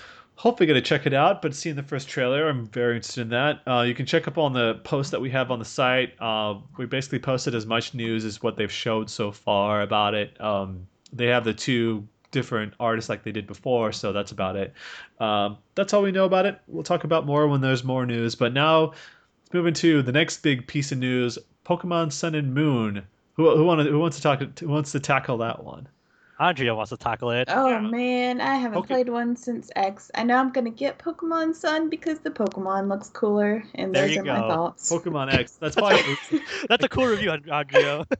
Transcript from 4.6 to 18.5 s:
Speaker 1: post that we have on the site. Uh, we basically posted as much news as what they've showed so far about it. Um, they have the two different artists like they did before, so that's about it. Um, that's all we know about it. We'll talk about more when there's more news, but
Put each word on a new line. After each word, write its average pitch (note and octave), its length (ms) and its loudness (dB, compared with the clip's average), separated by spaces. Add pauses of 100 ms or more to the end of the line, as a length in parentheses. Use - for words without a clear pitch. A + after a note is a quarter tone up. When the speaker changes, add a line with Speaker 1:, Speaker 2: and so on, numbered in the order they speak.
Speaker 1:
post C#3 260 -2
that B2+ 80 -2
we B2+ 120 -4
have C3 200 0
on A#2+ 80 -2
the A2 60 -10
site. B2+ 560 0
Uh, G#2+ 340 -2 (220)
we B2+ 80 -6
basically C3+ 340 -4
posted C3 360 -2
as G#2+ 100 -4
much A2+ 280 -2
news A2+ 300 -2
as G#2+ 180 -8
what A2 140 -2
they've G#2 160 -2
showed A2 380 -4
so G#2 220 -4
far G#2 500 0
about G#2 320 0
it. G#2 260 -4
Um, G2 480 -4 (240)
they A#2+ 160 0
have A#2+ 160 4
the A2 100 0
two A2+ 540 0 (240)
different A2+ 480 -4
artists A2+ 300 -2
like G#2+ 140 -6
they G#2+ 100 -8
did G#2 140 -6
before, A2+ 440 -2
so G#2 220 -4
that's G2+ 180 -4
about F#2+ 240 -4
it. G2 180 -6 (460)
Um, G#2 380 0 (180)
that's G3 180 0
all G#3 100 6
we G3 100 2
know F#3+ 120 2
about F#3 200 4
it. G3+ 220 -4
We'll E3 160 -8
talk F3 200 -2
about D#3 220 2
more D3 220 4
when C#3+ 120 2
there's C3 240 2
more B2+ 220 -2
news, A#2 300 -2
but A#2+ 180 0